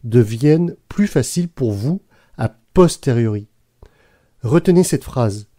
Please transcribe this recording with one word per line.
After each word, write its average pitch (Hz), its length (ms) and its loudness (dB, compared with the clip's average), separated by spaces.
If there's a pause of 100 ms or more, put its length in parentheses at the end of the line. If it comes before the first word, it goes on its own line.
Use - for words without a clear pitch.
deviennent 123 720 2 (120)
plus 208 200 -2
faciles 170 420 -2
pour 120 220 -4
vous 123 320 -4 (340)
a 117 120 -4
posteriori. 117 960 0 (960)
Retenez 170 400 2
cette 160 200 -2
phrase. 107 440 -4 (120)